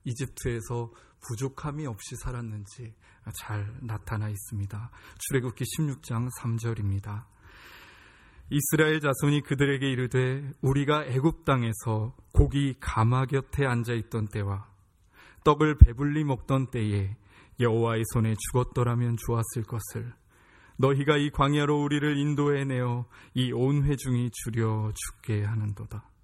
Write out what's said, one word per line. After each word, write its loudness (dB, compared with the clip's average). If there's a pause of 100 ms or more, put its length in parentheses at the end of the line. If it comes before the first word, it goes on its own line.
이집트에서 -6 (300)
부족함이 -8
없이 -10
살았는지 -10 (400)
잘 -6
나타나 -6
있습니다. -8 (280)
출애굽기 -4
십육 -4
장 -4
삼 -6
절입니다. -4 (1200)
"이스라엘 2
자손이 2
그들에게 0
이르되, -2
우리가 2
애굽 0
땅에서 0 (160)
고기 4
가마 2
곁에 -2
앉아 0
있던 -4
때와 -4 (800)
떡을 4
배불리 8
먹던 0
때에 -2 (420)
여호와의 2 (100)
손에 4
죽었더라면 0
좋았을 -2
것을, -8 (640)
너희가 4
이 0
광야로 2
우리를 2
인도해 2
내어 -2 (280)
이 0
온 2
회중이 0
줄여 -2
죽게 -4
하는도다." -4 (160)